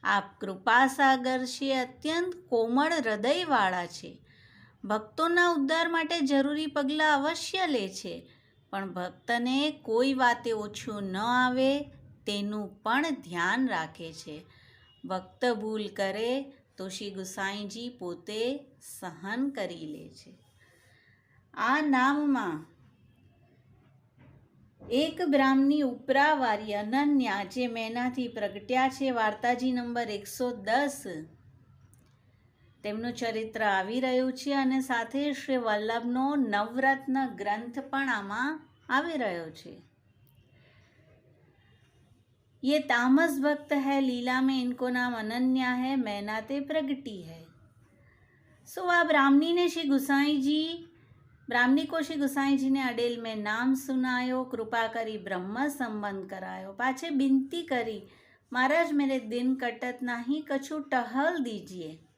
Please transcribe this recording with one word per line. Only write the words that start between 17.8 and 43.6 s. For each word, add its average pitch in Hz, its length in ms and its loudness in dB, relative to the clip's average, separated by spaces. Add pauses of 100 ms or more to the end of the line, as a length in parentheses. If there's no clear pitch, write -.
પોતે 214 680 -6 (400)
સહન 202 500 -4
કરી 180 360 -8
લે 156 240 -12
છે. - 280 -20 (1160)
આ 254 280 2
નામમાં 262 840 2 (2250)
એક 302 360 0
બ્રાહ્મણી 277 560 4
ઉપરાવારી 254 920 2
અનન્યા 247 680 2
જે 247 240 -4
મેનાથી 240 600 -4
પ્રગટ્યા 220 640 0
છે, 262 220 -2
વાર્તાજી 240 600 0
નંબર 240 380 -2
એકસો 208 420 -4
દસ, 240 520 0 (1800)
તેમનું 220 300 -4
ચરિત્ર 220 480 -4
આવી 202 380 2
રહ્યું 254 340 2
છે 277 200 -4
અને 262 280 2
સાથે 262 520 -2
શ્રી 262 240 -2
વલ્લભનો 233 760 0
નવરત્ન 254 1000 0
ગ્રંથ 214 440 -4
પણ 269 300 -4
આમાં 233 600 -4 (200)
આવી 302 280 0
રહ્યો 175 340 -4
છે. - 300 -18 (2750)
"યે 285 160 4
તામસ 269 640 4
ભક્ત 294 300 0